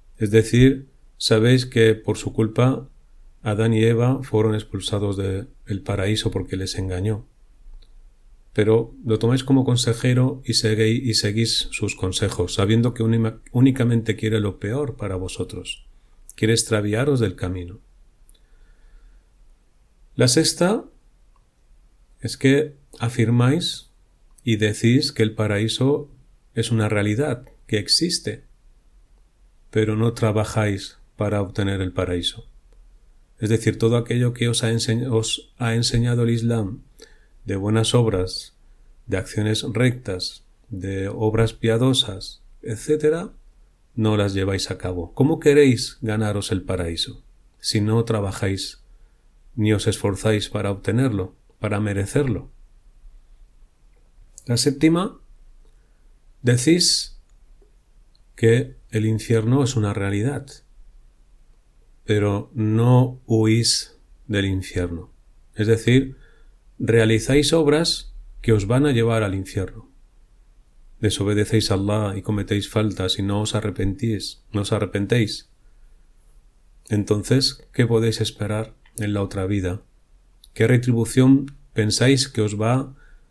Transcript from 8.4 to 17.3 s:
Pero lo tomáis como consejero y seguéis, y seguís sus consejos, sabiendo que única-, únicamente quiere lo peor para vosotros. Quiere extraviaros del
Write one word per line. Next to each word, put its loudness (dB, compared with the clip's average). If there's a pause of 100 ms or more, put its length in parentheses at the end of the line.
Pero 2
lo 0
tomáis 2
como 4
consejero 2
y -2
seguéis, 2
y -2
seguís 0
sus -4
consejos, -2
sabiendo 2
que -4
única-, 0 (120)
únicamente 2
quiere 0
lo -4
peor -4
para -6
vosotros. -10 (480)
Quiere 2
extraviaros 0
del 0